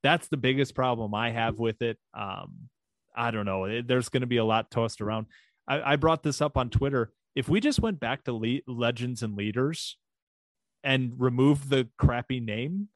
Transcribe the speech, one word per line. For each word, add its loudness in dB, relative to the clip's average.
That's 2
the 0
biggest 2
problem 0
I -2
have 0
with -2
it. -2
Um, -12
I -2
don't -4
know. -2
It, -4
there's 2
gonna 0
be 2
a 4
lot 2
tossed -2
around. -4
I, 0
I 4
brought 2
this -2
up 0
on 0
Twitter. 0
If -2
we 4
just 2
went -2
back -4
to -4
le-, -2
legends -2
and -4
leaders -4
and 0
removed 4
the 2
crappy 2
name -4